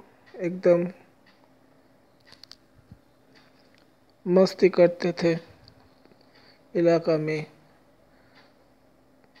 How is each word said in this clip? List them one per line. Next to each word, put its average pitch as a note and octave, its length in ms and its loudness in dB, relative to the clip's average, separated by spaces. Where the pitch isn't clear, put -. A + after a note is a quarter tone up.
एकदम F3+ 480 0
मस्ती F#3 420 4
करते F3 440 2
थे E3 160 0
इलाका E3+ 420 2
में। D#3 280 -6